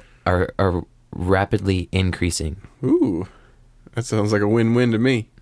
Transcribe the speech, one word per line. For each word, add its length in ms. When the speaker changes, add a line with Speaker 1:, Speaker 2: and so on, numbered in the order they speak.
Speaker 1:
are, 340
are 260
rapidly 800
increasing. 640
Speaker 2:
Ooh. 460
That 120
sounds 260
like 100
a 60
win-win 440
to 60
me. 300